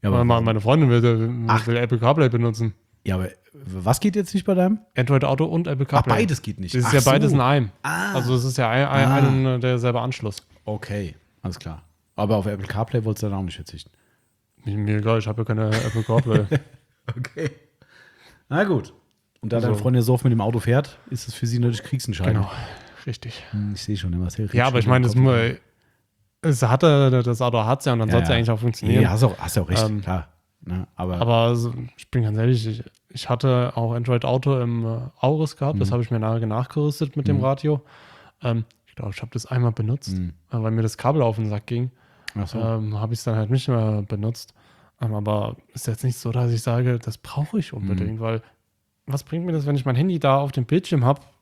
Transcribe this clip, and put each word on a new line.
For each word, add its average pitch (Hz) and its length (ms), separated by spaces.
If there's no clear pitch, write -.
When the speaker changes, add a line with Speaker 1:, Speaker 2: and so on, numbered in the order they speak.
Speaker 1:
Ja, 101 100
aber 123 100
Speaker 2:
Weil 120 80
Speaker 1:
warum? 117 160
Speaker 2:
meine 110 160
Freundin 131 300
will, 120 120
will, 117 460
Speaker 1:
Ach. 110 180
Speaker 2:
will 117 100
Apple 120 220
CarPlay 131 300
benutzen. 117 460
Speaker 1:
Ja, 95 120
aber 92 140
was 101 460
geht 202 160
jetzt 202 200
nicht 190 120
bei 196 80
deinem? 185 240
Speaker 2:
Android 131 280
Auto 135 200
und 165 220
Apple 139 220
Speaker 1:
Ach, - 20
Speaker 2:
CarPlay. 139 280
Speaker 1:
beides 180 240
geht - 180
nicht. 92 140
Speaker 2:
Das 123 80
ist 117 60
Speaker 1:
Ach 113 40
Speaker 2:
ja 139 80
beides 135 300
Speaker 1:
so. 139 60
Speaker 2:
in 135 40
einem. 127 300
Speaker 1:
Ah. 175 320
Speaker 2:
Also 123 220
es 120 80
ist 127 140
ja 117 120
ein, 131 160
ein, 135 220
Speaker 1:
Ah. 135 80
Speaker 2:
ein 135 380
und 123 100
derselbe 123 360
Anschluss. 117 460
Speaker 1:
Okay, 101 520
alles 90 160
klar. 78 240
Aber 104 220
auf 98 100
Apple 101 220
CarPlay 110 360
wolltest 110 200
du 107 60
dann 98 100
auch - 20
nicht 90 140
verzichten? - 340
Speaker 2:
Mir, 101 140
mir 107 200
egal, 113 200
ich 104 80
habe 107 160
ja - 40
keine 110 240
Apple 113 340
CarPlay. 113 460
Speaker 1:
<laughs> - 680
Okay. 156 320
Na 156 160
gut. 170 280
Und 113 120
da 117 80
deine 107 120
Speaker 2:
Also 104 100
Speaker 1:
Freundin 127 200
so 120 120
oft 123 100
mit 127 80
dem 113 80
Auto 113 200
fährt, 127 380
ist - 160
es 120 80
für - 120
sie 117 120
natürlich 120 260
kriegsentscheidend. 107 600
Speaker 2:
Genau, - 60
richtig. - 460
Speaker 1:
Hm, 104 220
ich 98 100
sehe 104 120
schon, 90 140
der 87 100
Marcel 90 260
riecht 95 80
Speaker 2:
Ja, 120 120
aber 135 60
Speaker 1:
schon 123 80
Speaker 2:
ich 104 80
meine, 127 200
Speaker 1:
den 123 160
Speaker 2:
das - 0
Speaker 1:
Kopf. 120 380
Speaker 2:
mu-, 165 80
es 127 120
hatte, 135 600
das 117 180
Auto 120 240
hat's 127 220
ja 139 80
und 117 60
dann 110 80
Speaker 1:
Ja, 107 80
Speaker 2:
soll's 117 120
ja 127 60
Speaker 1:
ja. 117 40
Speaker 2:
eigentlich 117 120
auch 110 80
funktionieren. 113 440
Speaker 1:
Nee, - 40
hast 107 160
auch, 110 160
hast - 200
auch 82 120
recht, 101 180
Speaker 2:
Ähm, 104 140
Speaker 1:
klar. 90 260
Ne, 90 360
aber 90 240
Speaker 2:
aber 117 360
so, 117 160
ich - 140
bin 120 140
ganz 107 120
ehrlich, 113 300
ich, 113 180
ich - 200
hatte 123 460
auch 117 180
Android 120 300
Auto 131 360
im, 117 240
äh, 113 140
Auris 151 360
gehabt, 139 240
das 95 80
Speaker 1:
Mhm. 104 40
Speaker 2:
habe 120 100
ich 110 80
mir 117 80
nachher 113 280
nachgerüstet 139 680
mit 135 120
dem 98 100
Speaker 1:
Mhm. 101 60
Speaker 2:
Radio. 139 360
Ähm, 117 220
ich - 80
glaube, 107 180
ich - 80
habe 117 100
das 117 140
einmal 120 260
benutzt, 107 460
Speaker 1:
Mhm. 87 140
Speaker 2:
äh, 117 120
weil 110 100
mir 113 100
das 110 160
Kabel 143 240
auf 113 140
den 110 120
Sack 104 180
ging. 123 240
Speaker 1:
Ach 101 120
so. 113 120
Speaker 2:
Ähm, 110 400
habe 110 140
ich's 113 100
dann 113 120
halt 107 140
nicht 127 180
mehr 110 340
benutzt. 104 500
Ähm, 110 140
aber 104 420
ist - 120
jetzt 113 160
nicht 127 160
so, 117 140
dass 123 180
ich 117 120
sage, 123 360
das 110 200
brauche - 420
ich - 120
unbedingt, 101 440
Speaker 1:
Mhm. 110 40
Speaker 2:
weil 113 220
was 139 160
bringt 170 240
mir 175 60
das, 151 120
wenn 143 120
ich 127 100
mein 131 100
Handy 170 220
da 139 200
auf 139 140
dem 127 120
Bildschirm 151 400
hab? 139 380